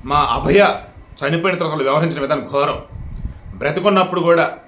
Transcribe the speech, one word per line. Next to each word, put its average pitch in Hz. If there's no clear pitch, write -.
మా 147
అభయ 190
చనిపోయిన 170
తర్వాత 160
వాళ్ళు 139
వ్యవహరించిన 156
విధానం 139
ఘోరం, 143
బ్రతికున్నప్పుడు 180
కూడా 165